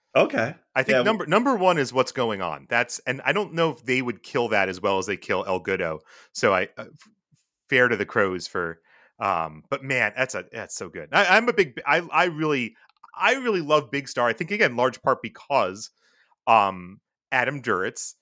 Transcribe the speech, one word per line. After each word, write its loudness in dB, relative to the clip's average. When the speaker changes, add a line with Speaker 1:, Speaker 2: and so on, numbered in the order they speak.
Speaker 1:
Okay. 2
Speaker 2:
I 4
think 4
Speaker 1:
Yeah, 4
Speaker 2:
number, 0
Speaker 1:
w- -8
Speaker 2:
number 2
one 4
is 0
What's 2
Going -2
On. -6
That's, -2
and -4
I 2
don't -4
know 2
if -10
they 0
would -6
kill -2
that 2
as -6
well 0
as -4
they -4
kill -4
El -2
Goodo. -4
So 2
I, 0
uh, -12
f-, -20
fair 4
to 0
the -2
Crows 0
for, -8
um, -2
but -6
man, 0
that's -2
a, -8
that's -12
so -10
good. -14
I, 6
I'm 2
a 2
big, -2
I, 2
I 4
really, -2
I 2
really -2
love 0
Big -4
Star. 0
I 2
think, -6
again, 0
large 0
part 0
because, -2
um, 2
Adam 0
Duritz -4